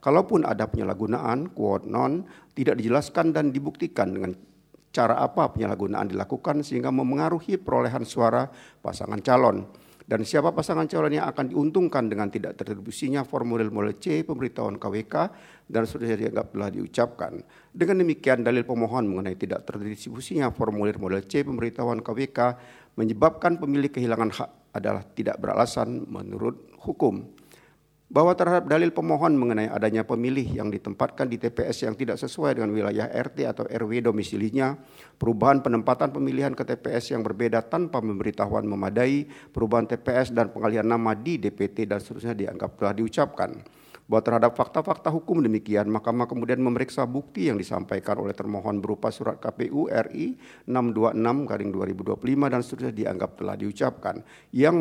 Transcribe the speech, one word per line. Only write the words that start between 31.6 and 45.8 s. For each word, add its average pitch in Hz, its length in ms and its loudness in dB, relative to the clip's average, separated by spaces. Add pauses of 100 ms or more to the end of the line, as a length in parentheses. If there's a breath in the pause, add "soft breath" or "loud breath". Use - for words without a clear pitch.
S - 160 -4
yang 110 160 -2
tidak 117 240 -4
sesuai 131 400 -2
dengan 110 80 0
wilayah 107 400 -2
R 117 240 -4
T 143 80 -6
atau 120 240 -4
R 113 240 -4
W 117 160 -2
domisilinya, 110 720 0 (400 loud breath)
perubahan 117 480 4
penempatan 127 480 2
pemilihan 135 400 0
ke 127 80 -6
T 127 160 -2
P - 160 -4
S 120 160 -2
yang 113 160 -2
berbeda 113 400 0
tanpa 160 400 -2
pemberitahuan 104 640 -2
memadai, 117 560 0 (240 loud breath)
perubahan 113 400 2
T 120 80 -2
P 127 160 -2
S 127 160 2
dan 117 240 2
pengalihan 110 320 0
nama 113 320 2
di 135 240 -2
D 101 80 0
P 101 240 -2
T 107 160 -2
dan 101 80 0
seterusnya 113 400 -6
dianggap - 400 -6
telah 101 160 2
diucapkan. 107 880 -2 (220 loud breath)
Bahwa 110 160 4
terhadap 117 400 4
fakta-fakta 156 480 0
hukum 160 320 0
demikian, 107 480 2